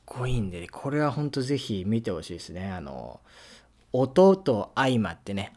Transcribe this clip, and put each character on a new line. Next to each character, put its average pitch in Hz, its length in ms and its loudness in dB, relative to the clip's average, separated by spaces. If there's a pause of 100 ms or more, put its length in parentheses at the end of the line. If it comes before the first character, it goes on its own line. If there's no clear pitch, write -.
こ 127 220 -8
い 127 60 0
い 123 80 2
ん 95 100 -4
で、 87 180 -10
こ - 220 -8
れ 147 100 0
は 147 100 2
ほ 147 120 -2
ん 143 80 -2
と 139 100 -2
ぜ 135 160 0
ひ 104 300 -4
見 113 160 2
て 113 80 -4
ほ 85 120 -4
し - 80 -14
い - 40 -8
で 82 60 -10
す - 100 -16
ね。 92 200 -8
あ 90 120 -8
の、 62 380 -12 (720)
音 180 440 6
と 185 380 -2
相 131 240 2
ま 196 140 0
っ - 40 -12
て - 160 -10
ね、 98 240 -6